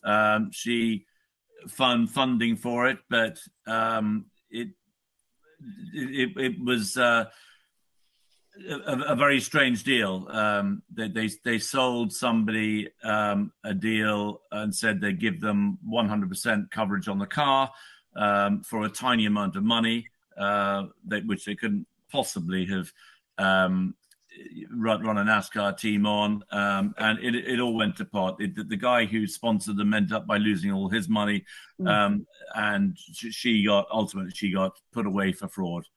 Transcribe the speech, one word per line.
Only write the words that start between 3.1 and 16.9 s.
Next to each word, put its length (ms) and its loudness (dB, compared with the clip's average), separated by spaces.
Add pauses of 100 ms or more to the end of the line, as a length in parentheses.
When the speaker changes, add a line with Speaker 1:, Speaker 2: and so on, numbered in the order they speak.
Speaker 1:
um, 600 0 (220)
it, 200 -8 (1200)
it, 460 -4
it 260 -4
was, 320 0
uh, 300 4 (1400)
a, 40 -6
a, 260 -4 (100)
a 60 4
very 260 6
strange 420 2
deal. 460 2
Um, 540 2 (100)
they, 160 -4
they, 200 0 (140)
they 160 2
sold 540 0
somebody, 760 0 (140)
um, 480 0 (120)
a 100 -4
deal 680 0 (100)
and 220 -4
said 280 0
they'd 180 0
give 220 0
them 420 0
one 240 0
hundred 220 0
percent 420 -2
coverage 380 -2